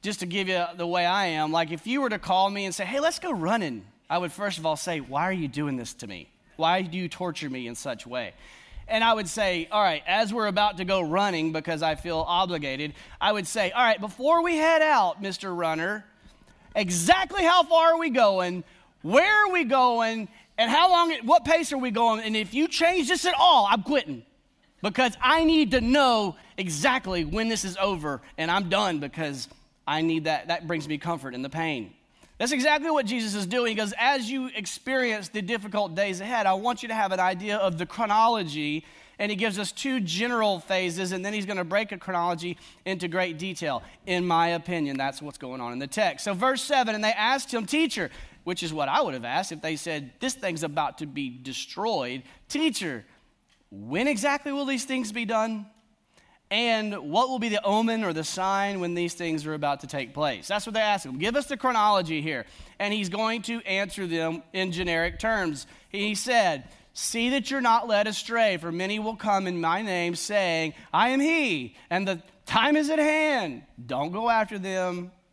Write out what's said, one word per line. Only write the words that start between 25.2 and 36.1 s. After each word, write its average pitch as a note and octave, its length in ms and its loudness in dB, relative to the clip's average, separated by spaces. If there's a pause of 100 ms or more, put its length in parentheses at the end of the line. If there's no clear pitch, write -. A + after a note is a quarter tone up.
I D4+ 240 4
need D#4 260 6
to B3+ 100 4
know A#3 560 4 (200)
exactly F#3 680 0
when G#3 240 -2
this A3+ 160 -2
is F3+ 140 -8
over D#3 420 -2 (160)
and D#3+ 140 -2
I'm F#3 180 0
done F#3+ 300 2
because C#3+ 500 -6 (380)
I D3+ 160 0
need D#3+ 220 0
that. D#3 240 -2
That E3+ 200 -4
brings D#3 180 -4
me D3+ 120 -4
comfort C#3 360 -6
in B2+ 80 -6
the C#3 60 -6
pain." C#3+ 460 -4 (440)
That's B3 140 0
exactly D4+ 380 2
what C#4+ 160 2
Jesus A3 280 -2
is G3+ 120 -4
doing. A#3+ 240 0
He A3 40 -2
goes, G#3+ 240 -4
"As B3 320 2
you C4 180 -4
experience A3+ 840 -2
the G#3+ 120 -6
difficult G3+ 520 -4
days F#3+ 260 0